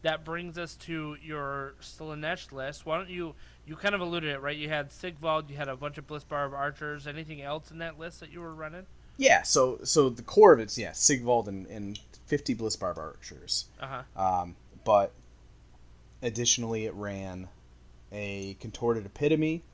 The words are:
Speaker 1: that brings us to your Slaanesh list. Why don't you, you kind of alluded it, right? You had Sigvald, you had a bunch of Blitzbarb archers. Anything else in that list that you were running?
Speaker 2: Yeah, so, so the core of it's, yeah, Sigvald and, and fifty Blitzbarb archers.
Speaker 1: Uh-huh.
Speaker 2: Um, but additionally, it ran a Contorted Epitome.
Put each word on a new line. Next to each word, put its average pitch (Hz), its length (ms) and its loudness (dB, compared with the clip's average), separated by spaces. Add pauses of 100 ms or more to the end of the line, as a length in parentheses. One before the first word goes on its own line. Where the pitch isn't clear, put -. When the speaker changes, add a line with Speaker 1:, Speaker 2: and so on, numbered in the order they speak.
Speaker 1:
that 160 200 -2
brings 170 360 -8
us 170 160 -10
to 156 480 -8
your 139 580 -8
Slaanesh 156 680 -8
list. 135 340 -8
Why 160 120 0
don't 185 120 -6
you, 175 240 -6 (320)
you 151 100 -12
kind 202 200 0
of 190 60 -2
alluded 170 280 -2
it, 143 100 -4
right? 143 160 -4
You 151 140 -6
had 147 220 -2
Sigvald, 156 580 -4
you 143 60 -12
had 143 120 -4
a 135 80 -4
bunch 143 220 -8
of 143 80 -12
Blitzbarb 143 480 -4
archers. 147 540 -6
Anything 151 340 -10
else 147 300 -8
in 160 80 -14
that 165 180 -8
list 165 220 -12
that 156 120 -18
you 170 80 -14
were 165 140 -12
running? 160 320 -12 (320)
Speaker 2:
Yeah, 262 240 8
so, 127 420 4
so 135 260 6
the 117 120 -8
core 202 320 12
of 123 60 8
it's, 110 180 -6
yeah, 95 140 -4
Sigvald 120 560 4
and, 95 200 -8
and 101 300 -10 (300)
fifty 143 260 0
Blitzbarb 101 460 -2
archers. - 680 -8 (140)
Speaker 1:
Uh-huh. 131 240 -10 (120)
Speaker 2:
Um, 90 400 0 (280)
but 101 280 6 (1080)
additionally, 113 640 0
it 101 80 -4
ran 95 540 -8 (640)
a 98 480 -8
Contorted 113 480 -2
Epitome. 156 560 0 (100)